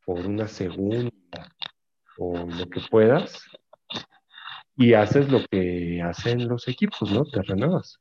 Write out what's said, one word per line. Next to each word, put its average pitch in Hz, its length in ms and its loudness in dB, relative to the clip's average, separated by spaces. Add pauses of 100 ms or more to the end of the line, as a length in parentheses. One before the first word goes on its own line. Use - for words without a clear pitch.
por 87 180 -6
una 104 220 -4
segunda 101 640 -4 (1040)
o 87 300 -6
lo 85 240 -8
que 92 180 -8
puedas, 113 540 4 (1300)
y 120 180 8
haces 120 360 4
lo 127 100 4 (100)
que 87 500 -2
hacen 120 460 -4
los 120 220 -4
equipos, 127 420 -4
¿no? 120 140 2
Te 104 180 -4
renuevas. 127 580 -2